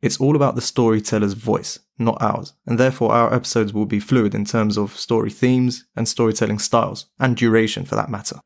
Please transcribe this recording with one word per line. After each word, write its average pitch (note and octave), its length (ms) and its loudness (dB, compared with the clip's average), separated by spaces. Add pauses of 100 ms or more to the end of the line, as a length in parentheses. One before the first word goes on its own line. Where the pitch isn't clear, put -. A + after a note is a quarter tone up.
It's C3 160 -2
all C#3 160 2
about C#3 200 2
the A#2 80 -4
storyteller's G#2+ 720 0
voice, G#2 440 -4 (200)
not A2+ 240 0
ours, G#2 320 -4 (120)
and A#2 140 0
therefore B2 320 2
our A#2 220 2
episodes A2+ 400 -2
will G#2+ 100 0
be G#2 160 -2
fluid G#2+ 340 2
in G#2 120 -2
terms G#2+ 320 0
of G#2 180 -4
story A2 340 -2
themes B2+ 540 0 (100)
and A#2+ 140 -2
storytelling A2 500 0
styles, A2+ 480 -2 (120)
and B2+ 180 2
duration A2+ 480 2
for - 120 -4
that - 120 -2
matter. - 380 -10